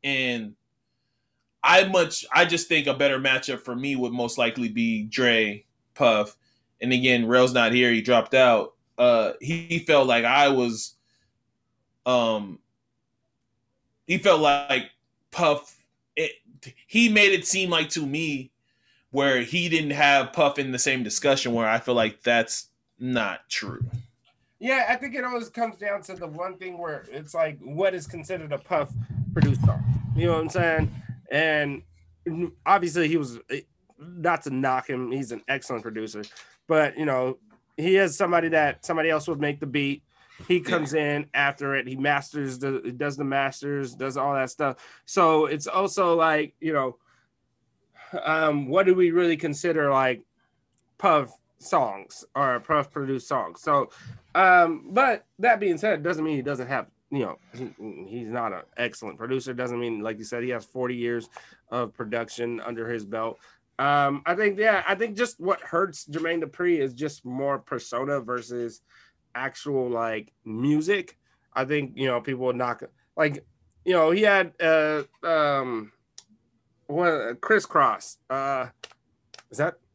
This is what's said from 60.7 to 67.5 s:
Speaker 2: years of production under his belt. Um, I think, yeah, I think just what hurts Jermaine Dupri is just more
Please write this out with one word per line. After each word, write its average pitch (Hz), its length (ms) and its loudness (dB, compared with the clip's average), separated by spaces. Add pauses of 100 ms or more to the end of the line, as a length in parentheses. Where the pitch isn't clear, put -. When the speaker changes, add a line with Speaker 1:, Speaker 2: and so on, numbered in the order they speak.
Speaker 2:
years 120 340 -6 (400)
of 120 240 -6
production 117 680 -8
under 113 260 -10
his 113 180 -6
belt. 110 340 -8 (400)
Um, 143 460 2
I 170 100 0
think, 202 240 -2
yeah, 208 280 2
I 190 80 0
think 214 220 -6
just 233 220 -4
what 180 220 -2
hurts 170 460 -4
Jermaine 165 360 -4
Dupri 175 360 -2
is 135 140 -2
just 143 320 -10
more 135 320 -4